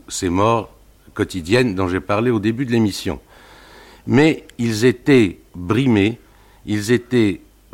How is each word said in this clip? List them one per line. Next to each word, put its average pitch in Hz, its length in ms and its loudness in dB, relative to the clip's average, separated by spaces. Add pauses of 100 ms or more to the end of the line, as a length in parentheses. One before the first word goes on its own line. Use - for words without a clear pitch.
ces - 220 -4
morts 104 400 0 (420)
quotidiennes 98 640 0
dont 92 140 -2
j'ai 90 120 -2
parlé 107 300 -2
au 117 80 0
début 113 260 -2
de 117 80 -8
l'émission. 101 480 -2 (840)
Mais 139 400 2 (100)
ils 113 280 -2
étaient 120 540 2 (160)
brimés, 107 640 0 (460)
ils 104 280 -2
étaient 117 480 0 (340)